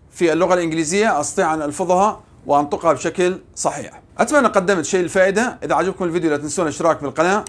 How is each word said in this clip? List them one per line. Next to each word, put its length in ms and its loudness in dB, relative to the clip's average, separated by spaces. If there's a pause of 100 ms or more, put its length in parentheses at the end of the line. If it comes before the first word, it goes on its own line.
(100)
في 220 0
اللغة 220 2
الإنجليزية 680 0
أستطيع 340 -2
أن 80 -4
ألفظها 580 0 (260)
وأنطقها 460 2
بشكل 460 -2 (180)
صحيح. 460 -6 (160)
أتمنى 300 4
قدمت 360 0
شيء 160 0
للفائدة. 640 0
إذا 120 -2
عجبكم 300 -2
الفيديو 260 -2
لا 60 2
تنسون 300 -4
الاشتراك 360 0
بالقناة 460 0